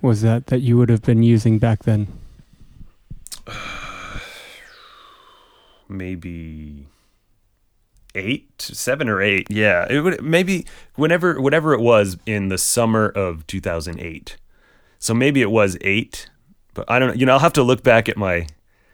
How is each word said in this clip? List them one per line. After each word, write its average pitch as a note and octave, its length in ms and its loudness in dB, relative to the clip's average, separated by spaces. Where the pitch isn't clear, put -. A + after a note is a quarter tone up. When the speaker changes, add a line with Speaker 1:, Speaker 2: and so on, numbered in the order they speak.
Speaker 1:
was A2 200 2
that, A#2 260 2
that B2+ 120 0
you A#2+ 160 2
would A#2+ 140 4
have A2+ 120 2
been A2+ 220 4
using A2+ 340 4
back A2+ 240 2
then? G#2+ 240 0
Speaker 2:
<sighs> - 60 -14
Maybe E2 1000 -12
eight, G2 460 -8
seven C3+ 480 -4
or G2+ 120 0
eight. G2 300 0
Yeah, G#2 380 2
it C#3+ 120 0
would, F3 220 -2
maybe F3 440 0
whenever, E3 460 0
whatever D#3 340 2
it B2 60 0
was G#2 460 4
in G2+ 220 -2
the F#2 100 -2
summer A2 500 0
of F2 380 -6
two F#2+ 140 -8
thousand E2+ 400 -8
eight. D#2+ 360 -14
So - 160 -2
maybe C3+ 280 2
it G#2 80 2
was G2+ 300 2
eight, - 480 -4
but - 160 -10
I A#2+ 80 2
don't B2+ 100 2
know. - 60 -4
You B2+ 120 2
know, B2+ 60 6
I'll C3+ 60 6
have E3 160 4
to C#3+ 80 4
look B2 200 2
back A2+ 260 4
at A2 80 -4
my, F2+ 300 -2